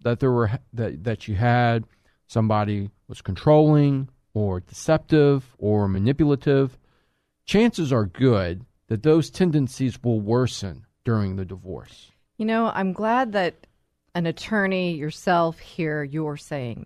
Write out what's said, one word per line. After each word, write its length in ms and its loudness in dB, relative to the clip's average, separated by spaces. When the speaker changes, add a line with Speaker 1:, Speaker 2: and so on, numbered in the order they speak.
Speaker 1:
that 160 -2
there 120 2
were, 200 2
that, 320 -6
that 220 -6
you 80 -4
had, 500 2
somebody 640 -2
was 160 -18
controlling 840 2
or 240 -2
deceptive 1000 0
or 300 2
manipulative, 880 2
chances 460 2
are 140 2
good 580 0
that 140 -4
those 300 2
tendencies 720 -2
will 180 0
worsen 640 -2
during 340 -2
the 80 -6
divorce. 640 -16
Speaker 2:
You 80 -6
know, 260 0
I'm 220 -2
glad 380 -2
that 340 -2
an 140 -2
attorney 640 -2
yourself 640 -2
here, 460 -6
you're 340 -6
saying 480 -10